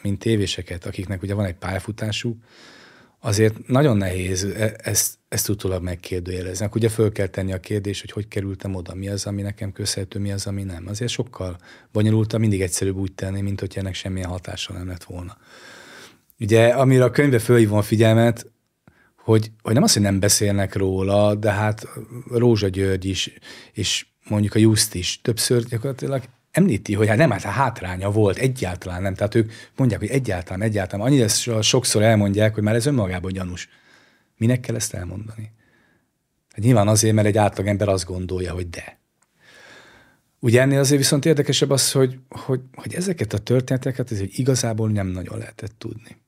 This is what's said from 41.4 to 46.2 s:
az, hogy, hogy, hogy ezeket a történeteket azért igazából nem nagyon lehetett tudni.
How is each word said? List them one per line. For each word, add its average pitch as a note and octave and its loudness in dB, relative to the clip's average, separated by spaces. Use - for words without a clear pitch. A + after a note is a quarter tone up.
az, C3+ 0
hogy, C3 2
hogy, - -4
hogy - -12
ezeket F3 -4
a G#2+ -2
történeteket B2+ -2
azért G2 -6
igazából A#2 0
nem G2+ 0
nagyon F#2 -6
lehetett - -14
tudni. - -16